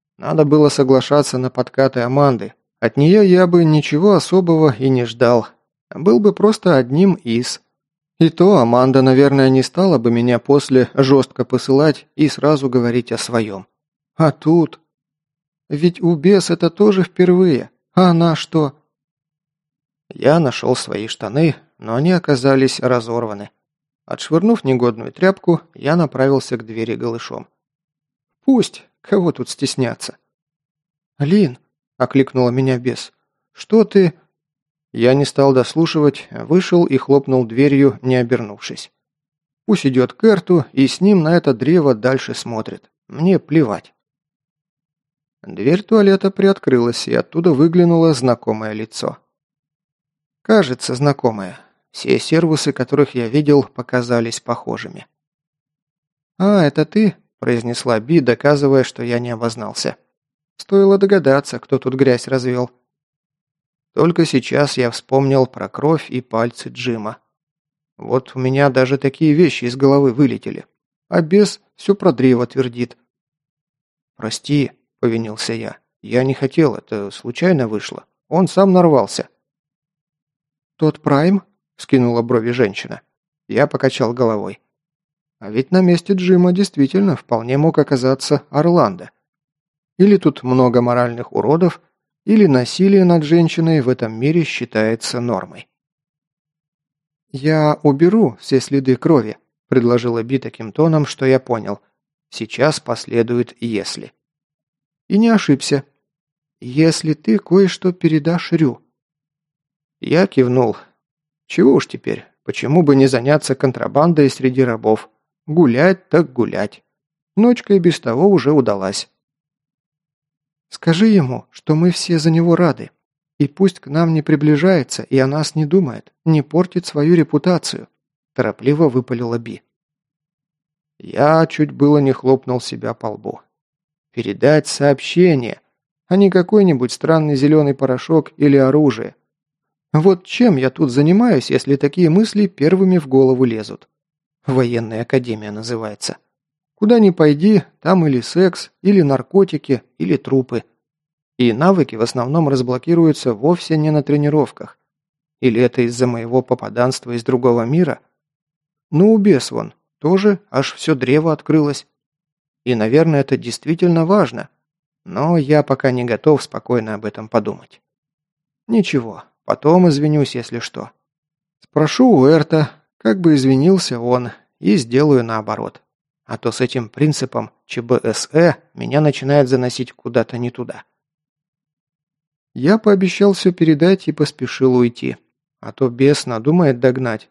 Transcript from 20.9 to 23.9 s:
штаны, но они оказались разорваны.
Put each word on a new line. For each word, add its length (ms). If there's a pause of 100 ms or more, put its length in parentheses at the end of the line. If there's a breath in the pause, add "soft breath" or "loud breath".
штаны, 480 (220)
но 180
они 160
оказались 680
разорваны. 720 (560)